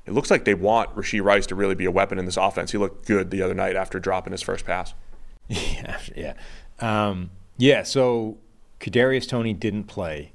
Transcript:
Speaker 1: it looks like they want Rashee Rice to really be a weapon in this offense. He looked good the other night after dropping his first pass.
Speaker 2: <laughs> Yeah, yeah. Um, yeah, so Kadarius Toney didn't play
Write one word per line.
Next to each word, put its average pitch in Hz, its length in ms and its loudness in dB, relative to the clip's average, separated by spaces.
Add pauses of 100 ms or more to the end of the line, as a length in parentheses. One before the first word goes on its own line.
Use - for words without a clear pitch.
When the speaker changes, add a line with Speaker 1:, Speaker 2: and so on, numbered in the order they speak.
Speaker 1:
it - 80 -6
looks 131 160 0
like 175 160 4
they 104 80 6
want 101 420 2
Rashee 101 280 -2
Rice 101 240 6
to 92 80 -6
really 98 180 2
be 90 120 -2
a 92 60 2
weapon 98 280 2
in 90 60 -4
this 90 120 -4
offense. 92 340 0
He 104 60 -2
looked 101 300 -2
good 95 240 2
the 95 100 -2
other 92 140 0
night 92 200 0
after 95 240 -4
dropping 92 320 -2
his 95 120 -8
first 92 200 -4
pass. 90 360 -4
Speaker 2:
<laughs> - 40 -14 (460)
Yeah, - 500 -4 (160)
yeah. 73 180 -8 (460)
Um, 104 520 0 (260)
yeah, 127 240 6
so 117 560 0 (420)
Kadarius 127 480 2
Toney 113 260 0
didn't 101 320 -2
play 78 500 -8